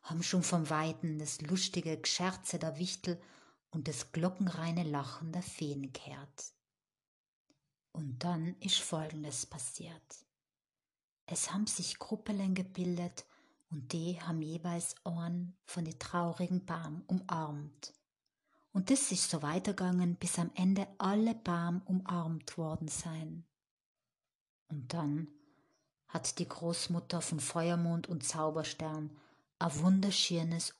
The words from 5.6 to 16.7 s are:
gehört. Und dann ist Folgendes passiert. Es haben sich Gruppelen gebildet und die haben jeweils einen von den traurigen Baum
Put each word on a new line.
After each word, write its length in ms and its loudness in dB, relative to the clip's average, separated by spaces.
gehört. 640 -12
Und 320 -6
dann 360 0
ist 180 2
Folgendes 680 -4
passiert. 800 -12
Es 260 -2
haben 140 2
sich 320 -2
Gruppelen 560 0
gebildet 720 -2
und 220 -6
die 280 -2
haben 220 0
jeweils 520 -2
einen 600 -2
von 200 -4
den 120 -6
traurigen 680 2
Baum 420 -4